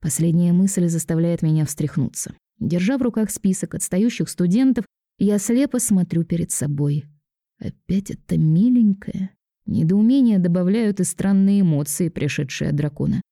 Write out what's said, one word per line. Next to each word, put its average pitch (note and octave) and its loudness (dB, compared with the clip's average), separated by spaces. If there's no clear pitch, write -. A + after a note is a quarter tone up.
Последняя E3+ 0
мысль F#3 2
заставляет E3 -2
меня D#3 2
встряхнуться. - -6
Держа F3+ -2
в B3+ -2
руках A3 -2
список - -4
отстающих F#3 -2
студентов, A3 2
я G#3 2
слепо B3+ 0
смотрю F3 0
перед E3+ -4
собой. D3 -2
Опять - -6
эта - -6
миленькая. G3 2
Недоумение G#3+ 2
добавляют F#3 0
и F#3 2
странные G3 2
эмоции, D#3+ 0
пришедшие D3 -4
от D3 -2
дракона. C#3+ -2